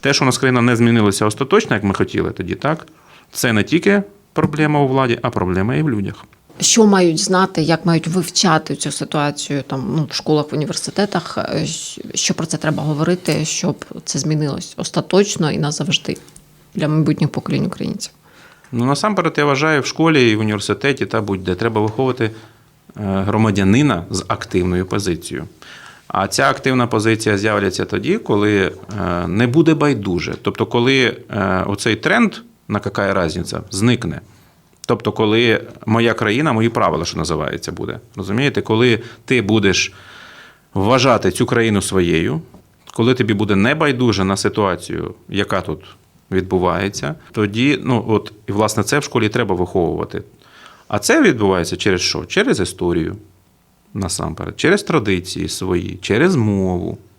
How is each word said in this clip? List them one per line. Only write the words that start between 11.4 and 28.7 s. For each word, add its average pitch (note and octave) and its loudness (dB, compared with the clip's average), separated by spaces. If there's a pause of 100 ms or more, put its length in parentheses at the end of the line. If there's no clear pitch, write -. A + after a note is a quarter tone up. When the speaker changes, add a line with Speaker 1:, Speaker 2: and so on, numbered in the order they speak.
Speaker 2:
щ-, - -10 (140)
що - -2
про E3 -4
це - -4
треба - -2
говорити, D#3 0
щоб - -4 (200)
це - -6
змінилось D3 -4
остаточно F3+ 0
і - -2
назавжди D3 -2 (580)
для D#3 -2
майбутніх D3+ 2
поколінь - -2
українців? - -8 (600)
Speaker 1:
Ну, A#2+ -2
насамперед, E3 0
я D3 2
вважаю, D3 2
в B2+ -4
школі D#3 4
і G#2+ 2
в A2 0
університеті, G#2+ 0
та A2 -2
будь-де, F#2+ -2
треба A2 0
виховувати, A#2 0
е, G#2+ -2 (680)
громадянина G2+ 2
з G2 -6
активною F2+ -2
позицією. F2+ -4 (640)
А F#2+ 0
ця C3+ 0
активна B2+ 0
позиція A2 2
з'являється G2+ 0
тоді, G#2+ -2
коли, G#2 2 (280)